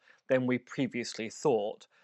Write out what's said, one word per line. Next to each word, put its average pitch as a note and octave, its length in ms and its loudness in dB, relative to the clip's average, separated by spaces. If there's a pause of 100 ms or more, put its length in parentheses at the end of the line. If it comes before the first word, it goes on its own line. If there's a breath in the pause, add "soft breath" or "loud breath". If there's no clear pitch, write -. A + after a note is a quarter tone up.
(280 soft breath)
than B2+ 180 4
we B2+ 120 2
previously A#2+ 680 -4
thought. A2 580 0 (180 loud breath)